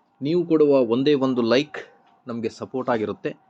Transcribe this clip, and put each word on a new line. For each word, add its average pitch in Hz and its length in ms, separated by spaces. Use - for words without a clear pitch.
ನೀವು 170 260
ಕೊಡುವ 151 340
ಒಂದೇ 127 340
ಒಂದು 131 280
ಲೈಕ್ 127 360
ನಮಗೆ 117 220
ಸಪೋರ್ಟ್ 120 420
ಆಗಿರುತ್ತೆ. 107 400